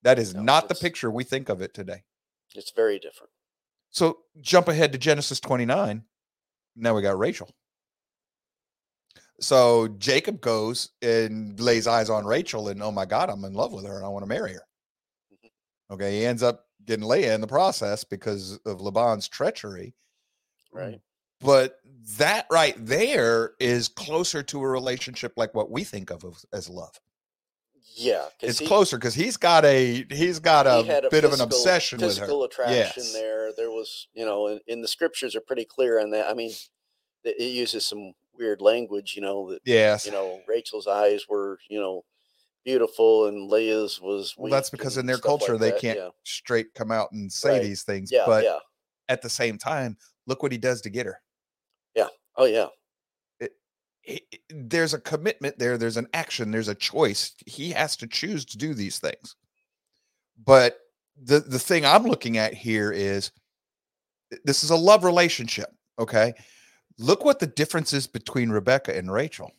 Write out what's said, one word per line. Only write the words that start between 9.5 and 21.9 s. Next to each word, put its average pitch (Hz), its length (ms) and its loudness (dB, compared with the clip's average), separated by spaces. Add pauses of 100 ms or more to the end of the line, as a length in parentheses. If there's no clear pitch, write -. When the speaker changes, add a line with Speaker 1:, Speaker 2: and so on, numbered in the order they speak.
Speaker 1:
Jacob 135 420 0
goes 113 500 -2 (100)
and 110 580 -2
lays 117 280 2
eyes 113 220 2
on 107 160 0
Rachel 110 440 -4
and, 101 120 -8
"Oh 107 100 -4
my 98 140 -4
God, 113 240 -2
I'm 101 160 -8
in 98 80 -12
love 135 200 -4
with 98 120 -14
her 98 120 -10
and 98 80 -10
I 101 40 -8
wanna 101 180 -10
marry 113 260 -6
her." - 140 -20 (680)
Speaker 2:
Mm-hmm. - 600 -20
Speaker 1:
Okay, 101 260 -4
he 113 60 0
ends 120 180 -2
up 120 220 0 (200)
getting 110 200 -4
Leah 120 300 2
in 107 60 -4
the 110 60 -6
process 123 560 0
because 98 600 -8
of 95 160 -8
Laban's 107 460 0
treachery. 104 680 -6 (800)
Speaker 2:
Right. 98 300 -12 (380)
Speaker 1:
But 131 400 4 (380)